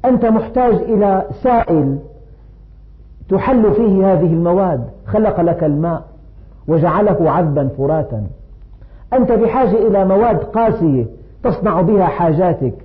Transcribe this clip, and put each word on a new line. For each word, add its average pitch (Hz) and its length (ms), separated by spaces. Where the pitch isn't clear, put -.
أنت 247 200
محتاج 226 500
إلى 196 500
سائل 160 560
تحل 214 460
فيه 196 380
هذه 165 200
المواد، 170 520
خلق 214 340
لك 170 240
الماء 156 380
وجعله 165 640
عذبا 143 380
فراتا. 135 580
أنت 247 200
بحاجة 226 560
إلى 196 160
مواد 196 320
قاسية 160 680
تصنع 165 380
بها 190 260
حاجاتك 160 680